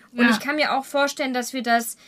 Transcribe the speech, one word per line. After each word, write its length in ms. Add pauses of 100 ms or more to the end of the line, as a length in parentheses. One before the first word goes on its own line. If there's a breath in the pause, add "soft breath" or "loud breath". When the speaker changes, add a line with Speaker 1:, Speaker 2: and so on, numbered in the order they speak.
(120)
Speaker 1:
Und 120
Speaker 2:
Ja. 60
Speaker 1:
ich 100
kann 160
mir 160
auch 120
vorstellen, 500
dass 180
wir 100
das 460